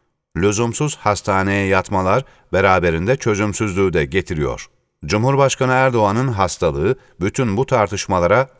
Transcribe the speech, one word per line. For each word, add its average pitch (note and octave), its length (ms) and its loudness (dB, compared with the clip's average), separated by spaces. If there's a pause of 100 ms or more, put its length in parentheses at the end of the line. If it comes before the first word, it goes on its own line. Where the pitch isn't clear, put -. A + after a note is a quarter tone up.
(360)
Lüzumsuz A2+ 600 0
hastaneye G2 720 0
yatmalar F#2+ 580 0 (280)
beraberinde F#2 640 2
çözümsüzlüğü G2+ 760 0
de D#2+ 120 0
getiriyor. C#2+ 640 -4 (380)
Cumhurbaşkanı B2+ 680 0
Erdoğan'ın B2 560 2
hastalığı F#2 680 0 (240)
bütün G#2 360 -2
bu C3+ 100 -2
tartışmalara G2+ 840 2 (120)